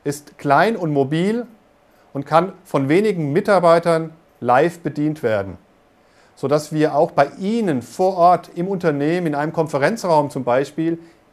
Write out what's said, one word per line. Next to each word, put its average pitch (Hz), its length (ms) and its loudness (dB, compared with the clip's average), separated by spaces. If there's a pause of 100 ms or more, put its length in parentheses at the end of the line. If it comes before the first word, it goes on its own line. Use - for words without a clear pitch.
ist - 340 -10
klein 160 380 2
und 175 160 -4
mobil 165 540 -2 (680)
und 139 120 -8
kann 170 280 0 (100)
von 139 260 -2
wenigen 175 420 0
Mitarbeitern 170 800 2 (280)
live 139 400 2
bedient 151 420 -4
werden, 98 360 -4 (800)
sodass 147 360 -2
wir 151 240 0
auch 160 160 2
bei 143 160 2 (100)
Ihnen 196 440 -2
vor 185 340 -2
Ort 175 400 4
im 175 140 -4
Unternehmen, 165 580 -2
in 147 80 -4
einem 147 160 -4
Konferenzraum 160 760 0
zum 135 160 -8
Beispiel, 143 540 -2 (340)